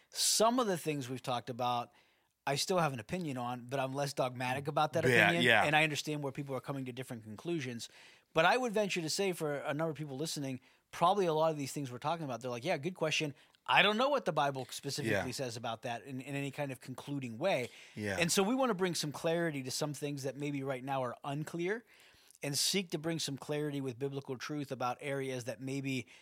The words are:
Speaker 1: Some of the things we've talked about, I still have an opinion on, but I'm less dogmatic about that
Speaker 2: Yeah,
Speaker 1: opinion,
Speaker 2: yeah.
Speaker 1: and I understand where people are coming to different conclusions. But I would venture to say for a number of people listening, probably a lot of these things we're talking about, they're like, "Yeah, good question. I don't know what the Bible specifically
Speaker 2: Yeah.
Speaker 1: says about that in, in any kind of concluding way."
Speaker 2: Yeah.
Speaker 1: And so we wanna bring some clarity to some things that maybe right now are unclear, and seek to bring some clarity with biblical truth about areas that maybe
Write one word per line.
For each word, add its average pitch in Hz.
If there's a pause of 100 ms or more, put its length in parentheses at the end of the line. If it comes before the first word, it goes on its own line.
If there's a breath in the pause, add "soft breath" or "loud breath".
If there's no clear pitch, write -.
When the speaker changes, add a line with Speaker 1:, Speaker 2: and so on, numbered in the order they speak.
(120)
Speaker 1:
Some -
of 240
the 185
things 143
we've 131
talked 120
about, 123 (560 soft breath)
I 143
still 180
have 156
an 123
opinion 160
on, 123
but 135
I'm 131
less 139
dogmatic 131
about 151
that 165
Speaker 2:
Yeah, 120
Speaker 1:
opinion, 104
Speaker 2:
yeah. 113
Speaker 1:
and 151
I 151
understand 147
where 135
people 139
are 120
coming 135
to 127
different 120
conclusions. 123 (440 loud breath)
But 160
I 196
would 247
venture 202
to 156
say 196
for 156
a 147
number 160
of 147
people 143
listening, 139 (320 soft breath)
probably 185
a 165
lot 156
of 151
these 139
things 143
we're 120
talking 165
about, 123
they're 123
like, 120
"Yeah, 175
good 147
question. 156 (320 soft breath)
I 139
don't 208
know 254
what 277
the 175
Bible 143
specifically 127
Speaker 2:
Yeah. -
Speaker 1:
says 120
about 117
that 117
in, 131
in 135
any 139
kind 143
of 123
concluding 131
way." 165 (260 loud breath)
Speaker 2:
Yeah. 107
Speaker 1:
And 175
so 196
we 208
wanna 262
bring 180
some 147
clarity 165
to 127
some 147
things 143
that 135
maybe 143
right 131
now 135
are 120
unclear, 170 (580 soft breath)
and 143
seek 190
to 175
bring 160
some 139
clarity 147
with 131
biblical 139
truth 147
about 123
areas 135
that 117
maybe 135 (160 loud breath)